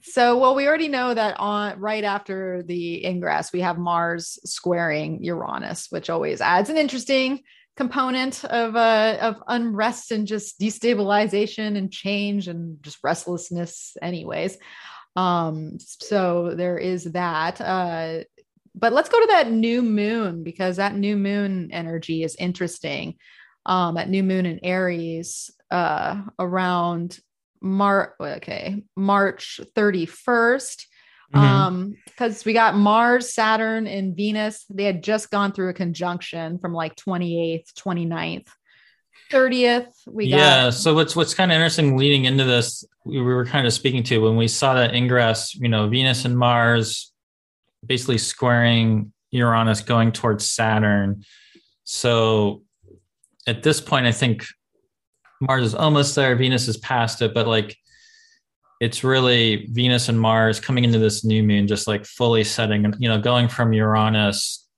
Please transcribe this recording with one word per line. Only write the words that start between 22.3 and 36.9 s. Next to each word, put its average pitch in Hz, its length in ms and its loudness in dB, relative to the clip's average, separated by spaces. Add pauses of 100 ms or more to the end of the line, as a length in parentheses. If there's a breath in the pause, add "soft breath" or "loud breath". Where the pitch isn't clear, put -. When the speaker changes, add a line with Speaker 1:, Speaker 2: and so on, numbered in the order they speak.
Speaker 1:
interesting. 165 800 -6 (500 soft breath)
Um, 175 300 0
that 175 120 -4
new 190 140 0
moon 185 240 0
in 165 160 -6
Aries, 170 880 -4 (200)
uh, 175 520 -2 (160)
around 175 800 -2 (440)
Mar-, 196 560 0
okay, - 680 -8 (120)
March 196 640 0 (140)
thirty-first. 233 1120 0 (480 soft breath)
Speaker 2:
Mm-hmm. 139 100 8
Speaker 1:
Um, 185 520 2 (200)
'cause 226 280 -4
we 220 100 0
got 220 200 4
Mars, 233 600 2
Saturn, 220 520 0
and 190 300 -6
Venus. 214 540 -4
They 196 140 -4
had 190 200 -2
just 214 260 -2
gone 202 220 0
through 185 160 -4
a 180 60 -6
conjunction 170 840 -6
from, 180 140 -6
like, 160 240 -6